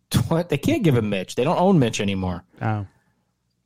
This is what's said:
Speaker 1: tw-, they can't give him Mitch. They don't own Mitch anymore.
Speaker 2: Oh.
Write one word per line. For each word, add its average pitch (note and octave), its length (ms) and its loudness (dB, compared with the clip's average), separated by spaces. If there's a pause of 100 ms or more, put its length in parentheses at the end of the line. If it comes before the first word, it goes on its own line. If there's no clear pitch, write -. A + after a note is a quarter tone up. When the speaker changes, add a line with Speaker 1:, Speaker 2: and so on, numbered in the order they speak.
(100)
Speaker 1:
tw-, - 380 0
they C#3+ 100 0
can't D4 260 0
give C#3+ 120 4
him G#2+ 140 0
Mitch. F#2+ 240 -4
They A#2+ 100 0
don't D3+ 160 0
own F#3 180 4
Mitch A2+ 220 2
anymore. F#2+ 440 -4 (180)
Speaker 2:
Oh. G#2+ 240 -4 (800)